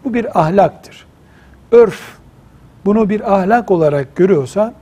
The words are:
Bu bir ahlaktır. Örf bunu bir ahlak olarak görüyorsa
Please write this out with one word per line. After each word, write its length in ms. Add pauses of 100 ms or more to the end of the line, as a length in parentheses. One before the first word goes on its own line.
Bu 100
bir 260
ahlaktır. 640 (680)
Örf 460 (680)
bunu 240
bir 260
ahlak 360
olarak 460
görüyorsa 640